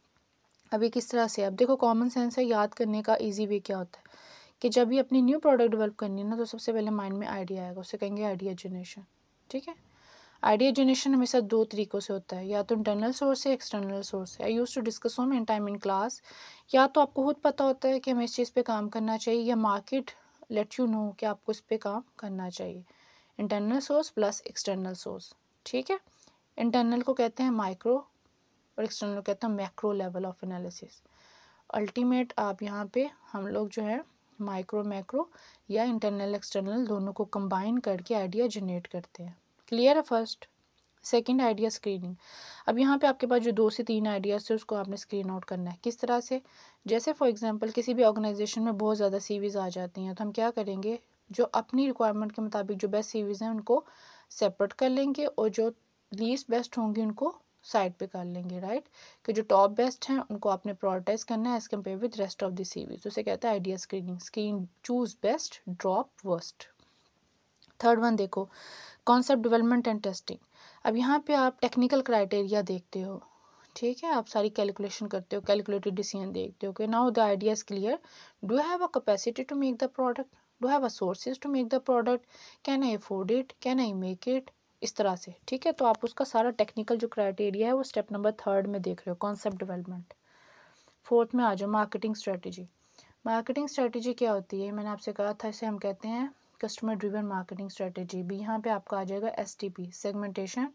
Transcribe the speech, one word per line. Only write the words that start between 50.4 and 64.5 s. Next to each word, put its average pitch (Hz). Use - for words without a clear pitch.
करेंगे, 208
जो 233
अपनी 254
रिक्वायरमेंट 214
के 220
मुताबिक 208
जो 202
बेस्ट 208
सीवीज 208
हैं, 220
उनको 226
सेपरेट 196
कर 262
लेंगे, 277
और 220
जो 226
लीस्ट 233
बेस्ट 240
होंगी, 220
उनको 220
साइड 190
पे 190
कर 180
लेंगे, 180
राइट? 208
कि 220
जो 214
टॉप 202
बेस्ट 247
हैं, 269
उनको 208
आपने 196
प्रायोरिटाइज 190
करना 233
है 226
as -
compare 196
with 220
rest 196
of 185
the 185
C -
Vs। -
तो 208
उसे 214
कहते 202
हैं 220
आइडिया 190
स्क्रीनिंग, 180
स्क्रीन, 208